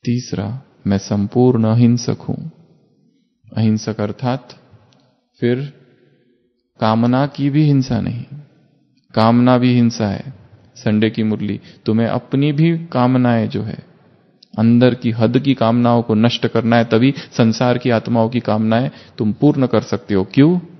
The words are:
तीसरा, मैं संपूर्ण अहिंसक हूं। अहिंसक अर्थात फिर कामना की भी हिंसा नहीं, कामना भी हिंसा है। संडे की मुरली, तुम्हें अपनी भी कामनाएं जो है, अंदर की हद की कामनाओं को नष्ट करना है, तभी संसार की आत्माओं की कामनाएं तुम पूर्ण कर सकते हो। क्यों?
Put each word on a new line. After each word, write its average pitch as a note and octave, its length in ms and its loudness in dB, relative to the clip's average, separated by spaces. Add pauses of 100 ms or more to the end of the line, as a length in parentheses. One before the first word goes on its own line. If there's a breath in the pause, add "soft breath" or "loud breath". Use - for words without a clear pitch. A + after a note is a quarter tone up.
तीसरा, B2 560 -6 (260)
मैं G2 100 0
संपूर्ण A2+ 680 0
अहिंसक A#2 500 2 (120)
हूं। - 200 -10 (1080)
अहिंसक G#2+ 440 -2
अर्थात B2 580 -6 (800)
फिर B2 260 -2 (1120)
कामना A#2+ 480 0
की C#3 220 -4
भी D3+ 140 2
हिंसा C3 380 0
नहीं, A#2+ 240 -6 (880)
कामना A#2+ 440 4
भी B2 160 2
हिंसा A#2 340 0
है। G2 260 -8 (420)
संडे A2 340 0
की A2+ 140 -4
मुरली, G#2+ 360 -4 (260 loud breath)
तुम्हें A2+ 220 0
अपनी C#3 440 -2
भी E3 340 0
कामनाएं B2 640 0
जो G2+ 140 -6
है, - 240 -12 (720)
अंदर A#2+ 360 4
की A#2+ 160 -4
हद A#2 280 0
की C#3 140 0
कामनाओं A#2+ 500 0
को A2 120 -2
नष्ट A2+ 320 0
करना A2+ 280 0
है, A#2 100 2
तभी A#2 280 2 (240 loud breath)
संसार B2 400 2
की B2 120 -2
आत्माओं A2+ 400 0
की A#2 100 -2
कामनाएं A2 520 -2 (260 loud breath)
तुम G#2+ 160 -2
पूर्ण C#3 340 2
कर G#2+ 140 0
सकते - 320 -6
हो। F#2+ 100 2
क्यों? D#3 360 2 (200)